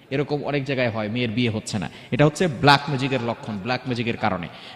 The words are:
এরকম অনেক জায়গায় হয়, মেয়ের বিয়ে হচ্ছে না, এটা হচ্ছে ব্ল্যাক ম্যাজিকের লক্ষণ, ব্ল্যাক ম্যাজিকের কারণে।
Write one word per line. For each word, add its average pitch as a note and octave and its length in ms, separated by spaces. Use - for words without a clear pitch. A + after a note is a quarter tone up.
এরকম C#3+ 320
অনেক C#3 220
জায়গায় B2+ 240
হয়, G#2+ 200
মেয়ের B2 200
বিয়ে A#2 200
হচ্ছে G#2+ 300
না, D#2+ 100
এটা C#3+ 140
হচ্ছে F3+ 220
ব্ল্যাক C#3 420
ম্যাজিকের C3 360
লক্ষণ, A2 320
ব্ল্যাক A#2+ 280
ম্যাজিকের A#2 320
কারণে। F#2 300